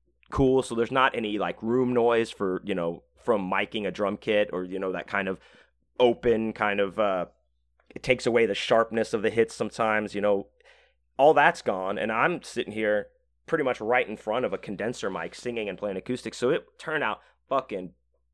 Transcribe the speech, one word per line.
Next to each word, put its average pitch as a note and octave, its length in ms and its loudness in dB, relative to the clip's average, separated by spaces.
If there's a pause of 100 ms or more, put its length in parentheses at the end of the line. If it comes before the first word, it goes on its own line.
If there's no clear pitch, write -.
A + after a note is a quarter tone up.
(300)
cool. C3 320 4
So B2 140 -6
there's A#2 160 0
not C3+ 240 4
any, G#2+ 220 -4
like, F2+ 260 -4
room B2 300 0
noise A#2 380 2
for, F#2 340 -2
you G2 100 -2
know, E2+ 280 -4 (200)
from G2+ 260 2
micing G2+ 380 -2
a F2+ 40 -4
drum G2+ 260 -2
kit G#2 340 0
or, F#2 120 -4
you F#2 160 -8
know, F#2+ 120 -4
that F2+ 160 -8
kind G2 200 -2
of F#2+ 120 -6 (600)
open A#2 540 4
kind G#2 260 0
of, G2 200 0
uh, F#2+ 260 2 (680)
it - 80 -16
takes B2+ 240 0
away A#2 180 4
the G2+ 80 0
sharpness A2+ 600 2
of G#2+ 80 0
the G#2+ 80 2
hits A2 260 2
sometimes, G#2+ 580 -2
you G2+ 80 -4
know, G2+ 260 2 (680)
all D3 160 8
that's D3+ 280 4
gone. G2 360 -2
And F2+ 140 -2
I'm C#3 320 0
sitting - 300 -8
here G#2+ 340 0 (400)
pretty D#3 160 0
much B2 160 -2
right A#2+ 280 0
in G#2 100 -10
front A#2 280 -2
of F#2+ 80 -2
a G2 40 -4
condenser G#2 520 -6
mic F2 240 -8
singing A2+ 360 -6
and F2+ 80 -8
playing G2 200 -6
acoustic. B2 360 -8
So B2 160 -2
it - 160 -2 (120)
turned D#3 260 -4
out G#2+ 180 -2 (260)
fucking G2 440 -6 (420)